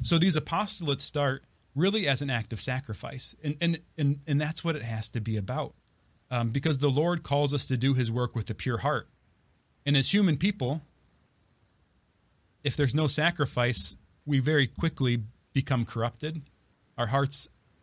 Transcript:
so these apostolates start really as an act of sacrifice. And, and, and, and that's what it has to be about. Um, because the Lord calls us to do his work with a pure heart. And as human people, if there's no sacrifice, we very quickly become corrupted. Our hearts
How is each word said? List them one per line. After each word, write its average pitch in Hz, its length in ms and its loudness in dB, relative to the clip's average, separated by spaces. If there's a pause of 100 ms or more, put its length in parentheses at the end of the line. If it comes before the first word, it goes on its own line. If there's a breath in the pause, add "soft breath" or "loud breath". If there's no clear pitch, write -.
so 165 160 4
these 165 180 4
apostolates 165 640 -2
start 139 420 0 (320)
really 190 320 0
as 131 140 2
an 143 80 -2
act 117 240 -2
of 107 80 -4
sacrifice. - 840 -4
And, 147 160 -2
and, 170 200 0 (180)
and, 143 300 2
and 147 120 2
that's 156 240 -2
what 165 120 0
it - 80 -8
has 113 260 -4
to 113 120 -4
be 107 160 -2
about. 123 360 -4 (580)
Um, 120 180 0
because 139 300 0
the 143 100 4
Lord 165 320 2
calls 143 320 0
us 139 140 -2
to 131 100 0
do 135 160 2
his 123 180 0
work 123 240 -2
with 107 140 -4
a 110 60 -6
pure 120 220 -4
heart. 135 300 -2 (800)
And 143 100 2
as 135 180 2
human 190 240 4
people, 151 440 -2 (1800)
if 143 120 -2
there's 135 200 2
no 156 120 2
sacrifice, 139 880 0 (300)
we 143 140 2
very 139 280 4
quickly 123 540 0 (320)
become 131 320 0
corrupted. 143 560 -6 (560)
Our 120 100 0
hearts 139 420 0 (320)